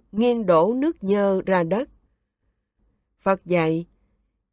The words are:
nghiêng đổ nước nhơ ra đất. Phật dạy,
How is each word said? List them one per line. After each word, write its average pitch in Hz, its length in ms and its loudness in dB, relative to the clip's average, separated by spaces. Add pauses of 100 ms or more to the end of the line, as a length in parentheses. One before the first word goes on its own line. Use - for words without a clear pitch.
(120)
nghiêng 233 340 0
đổ 175 280 4
nước 285 300 -4
nhơ 196 420 0
ra 185 180 0
đất. 190 260 -4 (1300)
Phật 196 260 -2
dạy, 170 400 -2 (680)